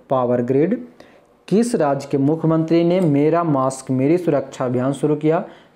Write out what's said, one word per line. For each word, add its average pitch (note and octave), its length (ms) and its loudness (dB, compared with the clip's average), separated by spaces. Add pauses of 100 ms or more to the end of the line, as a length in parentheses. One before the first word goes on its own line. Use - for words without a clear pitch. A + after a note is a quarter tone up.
(100)
पावर B2 320 0
ग्रिड। C#3+ 440 0 (600)
किस A#3 260 0
राज्य C#3+ 360 0
के C#3+ 80 0
मुख्यमंत्री D#3+ 680 2
ने F3 160 2
मेरा D#3 440 2
मास्क C3+ 460 -2
मेरी C3+ 280 2
सुरक्षा C#3+ 460 -4
अभियान B2+ 280 -2
शुरू - 240 -2
किया? D#3 280 0 (320)